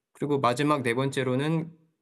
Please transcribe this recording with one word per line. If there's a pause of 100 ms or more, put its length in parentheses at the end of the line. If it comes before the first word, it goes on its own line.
(140)
그리고
마지막
네
번째로는 (300)